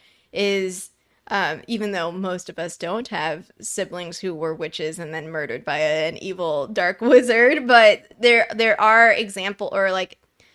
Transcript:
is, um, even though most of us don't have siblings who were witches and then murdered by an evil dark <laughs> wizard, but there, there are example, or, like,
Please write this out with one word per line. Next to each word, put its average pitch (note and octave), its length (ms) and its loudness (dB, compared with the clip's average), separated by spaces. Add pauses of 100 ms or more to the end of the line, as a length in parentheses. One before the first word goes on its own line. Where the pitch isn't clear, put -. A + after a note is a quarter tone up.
(320)
is, F#3+ 580 -4 (360)
um, D#3+ 400 -4
even G#3+ 240 -4
though E3+ 220 -4
most F#3 360 -8
of F3 120 -16
us E3+ 160 -10
don't G3+ 320 -8
have D#3+ 420 -6 (100)
siblings F3 600 -10
who F#3 120 -6
were D#3+ 220 -6
witches D#3 460 -8
and D#3 120 -12
then D#3+ 180 -10
murdered D3 340 -8
by D3+ 140 -4
an D#3 440 -2
evil E3 460 -4
dark F#3 320 -2
<laughs> - 0 -
wizard, B3 640 4
but A3+ 360 6 (180)
there, A#3 340 4
there A3+ 260 2
are A3+ 320 6
example, G3 600 -6
or, G3 180 0
like, F#3 280 -4 (360)